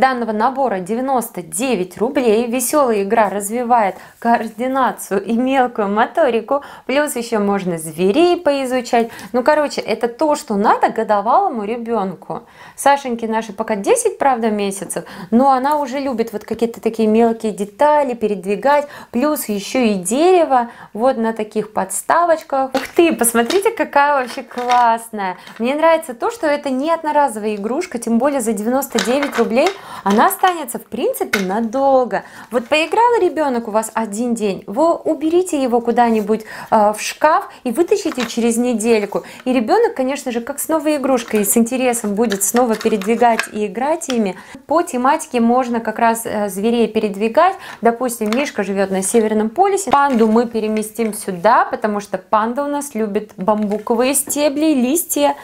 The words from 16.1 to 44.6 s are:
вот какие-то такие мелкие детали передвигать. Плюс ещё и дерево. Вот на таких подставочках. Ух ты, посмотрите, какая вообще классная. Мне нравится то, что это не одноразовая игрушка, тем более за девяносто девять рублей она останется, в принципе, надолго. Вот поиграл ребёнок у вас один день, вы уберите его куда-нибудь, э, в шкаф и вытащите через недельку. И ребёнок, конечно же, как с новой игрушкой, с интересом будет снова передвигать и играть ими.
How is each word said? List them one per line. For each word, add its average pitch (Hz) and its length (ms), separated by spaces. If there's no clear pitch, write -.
вот 208 100
какие-то 226 380
такие 226 260
мелкие 226 440
детали 277 600
передвигать. 208 760
Плюс 294 380
ещё 208 300
и 220 160
дерево. 269 760
Вот 247 240
на 226 160
таких 214 400
подставочках. 277 1040
Ух 269 80
ты, 339 180
посмотрите, 233 560
какая 294 500
вообще 247 220
классная. 233 920
Мне 240 160
нравится 320 380
то, 359 180
что 453 160
это 285 220
не 269 220
одноразовая 285 640
игрушка, 226 440
тем 233 200
более 277 220
за 220 120
девяносто 240 460
девять 254 400
рублей 233 300
она 208 240
останется, 349 520
в 233 60
принципе, 370 560
надолго. 233 840
Вот 233 180
поиграл 427 520
ребёнок 277 480
у - 20
вас 220 240
один 226 400
день, 202 320
вы 302 280
уберите 320 680
его 240 180
куда-нибудь, 226 640
э, 214 220
в 208 80
шкаф 330 480
и 247 60
вытащите 311 560
через 233 300
недельку. 220 640
И 254 80
ребёнок, 339 420
конечно 262 380
же, 233 80
как 269 180
с - 100
новой 302 280
игрушкой, 254 480
с 202 120
интересом 233 580
будет 196 280
снова 240 320
передвигать 226 640
и 208 140
играть 262 420
ими. 220 280